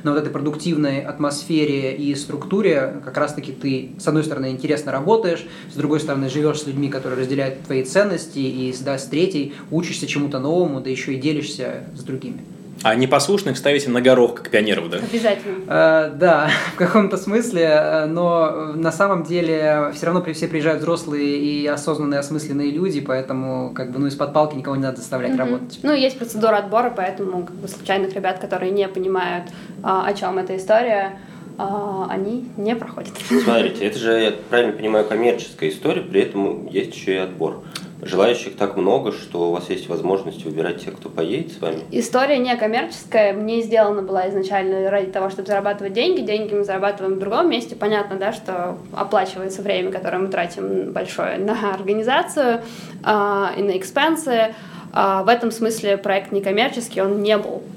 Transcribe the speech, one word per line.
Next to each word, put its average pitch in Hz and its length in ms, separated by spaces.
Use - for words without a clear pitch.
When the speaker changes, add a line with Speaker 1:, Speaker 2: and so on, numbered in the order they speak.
Speaker 1:
на 147 100
вот 147 80
этой 147 100
продуктивной 147 680
атмосфере 143 920
и 143 200
структуре 170 800
как 135 120
раз-таки 143 340
ты, 135 480
с - 80
одной 151 160
стороны, 135 260
интересно 139 420
работаешь, 170 540
с - 40
другой 143 240
стороны, 139 300
живёшь 151 320
с - 40
людьми, 139 240
которые 131 300
разделяют 131 440
твои 131 200
ценности, 180 560
и, 131 340
да, 139 140
с 123 80
третьей 151 480
учишься 160 380
чему-то 143 320
новому, 151 420
да 131 80
ещё 131 220
и 131 60
делишься 127 680
с - 80
другими. - 360
Speaker 2:
А 110 100
непослушных 135 640
ставите 139 320
на 123 120
горох, 123 340
как - 140
пионеров, 98 400
да? 87 80
Speaker 3:
Обязательно. 214 580
Speaker 1:
Э, 160 460
да, 151 360
<laughs> - 120
в - 20
каком-то 190 400
смысле, 208 460
э, 156 460
но, 170 440
э, 151 260
на 165 140
самом 190 320
деле 156 720
всё 170 120
равно 175 140
при-, 165 120
все 156 160
приезжают 156 320
взрослые 147 560
и 147 280
осознанные, 147 540
осмысленные 143 520
люди, 160 280
поэтому, 131 760
как 123 180
бы, 127 80
ну, 143 80
из-под 139 260
палки 151 240
никого 135 180
не 139 60
надо 127 160
заставлять 127 340
Speaker 3:
Мгм. 262 80
Speaker 1:
работать. 247 420
Speaker 3:
Ну, 294 120
есть 262 240
процедура 220 400
отбора, 214 360
поэтому, 190 520
как - 100
бы, 190 140
случайных 190 460
ребят, 185 240
которые 185 320
не 196 180
понимают, 185 560
а, 190 240
о 202 80
чём 190 240
эта 185 200
история, 202 600
а, 196 520
они 220 480
не 214 180
проходят. - 360
Speaker 4:
Смотрите, 101 400
это 104 120
же, 113 220
я 107 120
правильно 120 240
понимаю, 107 320
коммерческая 110 640
история, 160 320
при 95 200
этом - 460
есть 90 280
ещё - 180
и 95 40
отбор. 90 460
Желающих 98 520
так 98 180
много, 104 380
что 87 340
у 85 60
вас 90 160
есть 92 180
возможность 85 560
выбирать 80 400
тех, - 140
кто - 100
поедет 87 460
с - 80
вами? 82 160
Speaker 3:
История 262 460
не 247 200
коммерческая, 220 760
не 220 280
сделана 208 400
была 185 280
изначально 190 600
ради 196 200
того, 190 200
чтобы 190 180
зарабатывать 202 460
деньги. 302 260
Деньги 208 340
мы 202 120
зарабатываем 190 500
в 190 40
другом 240 300
месте. 233 280
Понятно, 202 400
да, 196 160
что 180 440
оплачивается 190 720
время, 185 280
которое 185 280
мы 190 100
тратим 190 640
большое 185 460
на 208 360
организацию, 233 840
а, 202 540
и 196 60
на 202 140
экспенсы. 240 760
А, 196 320
в 196 60
этом 233 200
смысле 214 460
проект 196 380
некоммерческий, 202 680
он 202 220
не 214 140
был, - 260